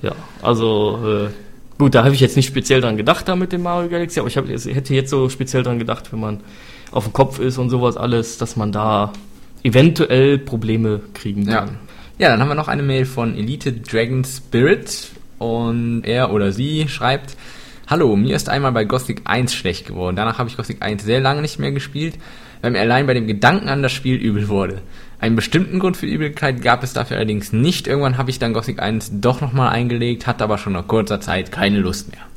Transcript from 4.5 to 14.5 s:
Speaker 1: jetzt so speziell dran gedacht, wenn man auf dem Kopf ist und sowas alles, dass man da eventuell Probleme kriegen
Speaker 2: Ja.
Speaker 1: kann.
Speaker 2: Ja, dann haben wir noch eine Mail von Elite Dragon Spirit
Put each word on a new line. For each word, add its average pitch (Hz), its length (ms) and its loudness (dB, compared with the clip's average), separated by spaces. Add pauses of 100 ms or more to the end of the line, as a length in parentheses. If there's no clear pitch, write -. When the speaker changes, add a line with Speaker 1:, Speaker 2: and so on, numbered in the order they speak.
Speaker 1:
jetzt 135 160 2
so 131 200 2
speziell 131 320 -2
dran 120 160 0
gedacht, 113 340 -6
wenn 113 80 -6
man 107 200 -6 (520)
auf 117 120 -2
dem 107 100 -6
Kopf 131 240 4
ist 127 180 0
und 123 140 0
sowas 123 260 2
alles, 117 400 0
dass - 200 -6
man 107 160 0
da 104 400 2 (500)
eventuell 139 760 6
Probleme 113 600 0 (140)
kriegen 101 340 -4
Speaker 2:
Ja. 110 120 2
Speaker 1:
kann. 98 100 -6 (480)
Speaker 2:
Ja, 170 120 6
dann 113 100 4
haben 139 80 2
wir 147 80 -2
noch 156 120 -2
eine 143 140 -2
Mail 135 240 2
von 117 300 -2
Elite 131 360 -4
Dragon 117 520 0
Spirit - 840 0 (300)